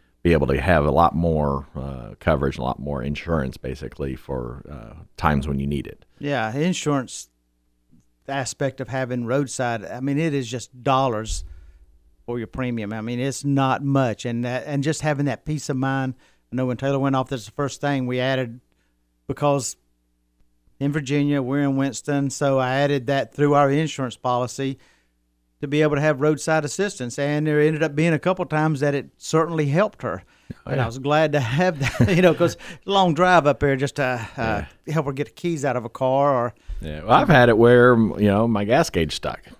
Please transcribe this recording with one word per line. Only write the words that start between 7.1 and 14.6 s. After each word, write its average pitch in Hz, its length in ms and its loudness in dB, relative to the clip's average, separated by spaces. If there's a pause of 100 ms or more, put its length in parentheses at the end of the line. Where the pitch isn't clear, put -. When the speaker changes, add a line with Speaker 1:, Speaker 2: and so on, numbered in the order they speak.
Speaker 2:
aspect 135 540 -6
of 117 80 -10
having 123 360 -4
roadside, 120 600 -2
I 117 160 -12
mean, 139 180 -2
it 160 140 0
is 131 160 -4
just 120 340 -12
dollars 127 600 0 (800)
for 120 120 -6
your 113 100 -6
premium. 117 460 -6
I 110 80 -8
mean, 120 180 -6
it's 135 240 -6
not 139 400 0
much. 135 420 0
And 120 200 -4
that, 123 220 -4